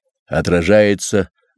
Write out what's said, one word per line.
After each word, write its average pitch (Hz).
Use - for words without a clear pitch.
отражается 92